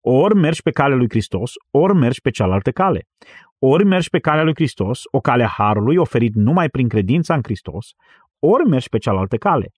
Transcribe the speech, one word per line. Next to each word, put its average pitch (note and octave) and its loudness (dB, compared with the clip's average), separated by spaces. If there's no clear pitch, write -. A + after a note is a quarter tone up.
Ori D3+ 2
mergi E3 0
pe D#3+ -2
calea C#3 0
lui B2 2
Hristos, G#2+ -4
ori F#3 2
mergi B2 0
pe C3+ -2
cealaltă G2 0
cale. C3 -4
Ori D3+ 4
mergi F3+ 0
pe E3+ 0
calea D#3 0
lui D#3+ 0
Hristos, B2+ -4
o C3+ 0
cale B2 2
a A2 2
harului G#2+ 0
oferit A#2+ 0
numai D3 2
prin C3 -2
credința A#2+ 0
în D3+ 0
Hristos, - -10
ori A#3+ 2
mergi C3 0
pe A#2 -4
cealaltă G2 -2
cale. D3+ -2